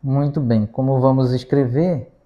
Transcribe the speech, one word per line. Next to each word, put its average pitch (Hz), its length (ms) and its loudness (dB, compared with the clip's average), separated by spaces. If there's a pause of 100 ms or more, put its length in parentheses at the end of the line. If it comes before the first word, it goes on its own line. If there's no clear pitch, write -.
Muito 143 380 -2
bem, 113 260 0
como 131 340 -2
vamos 131 340 2
escrever? 139 760 -2 (160)